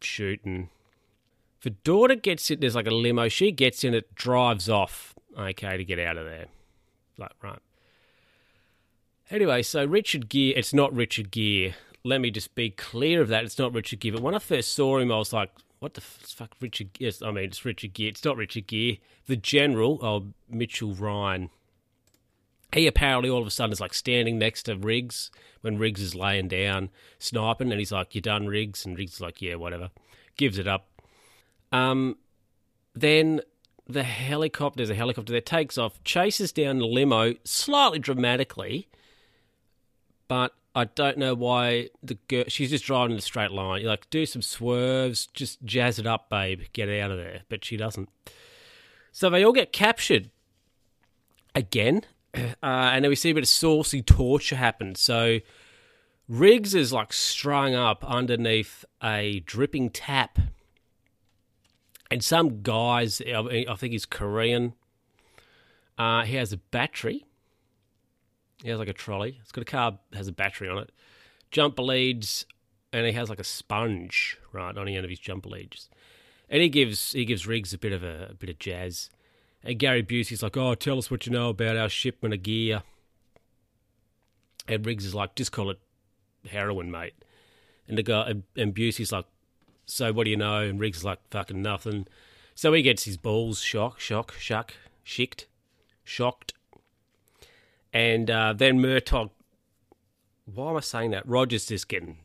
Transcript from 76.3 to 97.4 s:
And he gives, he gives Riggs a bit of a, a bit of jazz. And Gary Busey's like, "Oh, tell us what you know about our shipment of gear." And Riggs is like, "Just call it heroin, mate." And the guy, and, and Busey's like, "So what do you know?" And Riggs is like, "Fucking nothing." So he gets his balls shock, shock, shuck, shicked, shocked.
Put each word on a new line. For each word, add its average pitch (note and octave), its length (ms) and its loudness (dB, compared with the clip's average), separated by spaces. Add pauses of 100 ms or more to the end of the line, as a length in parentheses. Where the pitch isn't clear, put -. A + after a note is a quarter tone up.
And D3+ 100 4
he F3 80 6
gives, C3 440 2
he B2+ 120 -2
gives G#2 220 -2
Riggs A2 260 -4
a F#2 60 -8
bit G#2 140 -4
of F2+ 100 -4
a, E2+ 280 -10
a F#2+ 40 -18
bit F2+ 160 -12
of E2 80 -12
jazz. F2+ 500 -8 (540)
And A#2+ 160 -6
Gary B2+ 240 4
Busey's A2+ 400 -4
like, G#2+ 140 -4
"Oh, B2+ 180 0
tell C3+ 240 -2
us - 120 -6
what B2 160 -6
you A#2+ 60 -4
know A#2+ 180 0
about A2+ 260 0
our A2 120 0
shipment A2+ 460 -4
of F#2 80 -6
gear." G#2+ 400 -2 (1800)
And G#2+ 200 -4
Riggs A2 180 -6
is F#2+ 100 -8
like, G2 200 -4
"Just - 180 -4
call G2 180 -4
it F#2+ 80 -8 (680)
heroin, G2 420 -4
mate." E2+ 240 -12 (720)
And A2 100 -4
the A2 40 0
guy, A2 280 0
and, G#2 120 -6 (140)
and G#2 180 0
Busey's A2+ 380 -2
like, F#2 140 -6 (600)
"So A2+ 260 -2
what A2+ 120 2
do G#2+ 60 2
you G#2+ 60 2
know?" G#2 240 0
And G2+ 200 -2
Riggs G#2 180 -2
is E2 60 -12
like, F#2+ 140 -4 (120)
"Fucking G2 300 -6
nothing." G#2 460 -4 (480)
So D#3 180 4
he D#3+ 100 6
gets B2 220 4
his F#2+ 120 -6
balls A2+ 440 -2
shock, A2+ 400 -4
shock, A2 320 -4
shuck, - 420 -6 (280)
shicked, - 440 -6 (580)
shocked. - 500 -4 (1400)